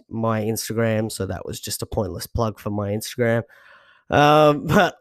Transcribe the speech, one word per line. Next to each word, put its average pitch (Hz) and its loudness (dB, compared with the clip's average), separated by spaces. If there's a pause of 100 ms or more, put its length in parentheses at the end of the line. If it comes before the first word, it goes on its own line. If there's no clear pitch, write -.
my 113 -2
Instagram. 110 -2
So 95 -6
that 92 -8
was 101 -10
just - -8
a - -8
pointless 90 -4
plug 110 -4
for 107 -8
my 104 -4
Instagram. 113 0 (680)
Um, 147 4
<laughs> - -6
but 170 2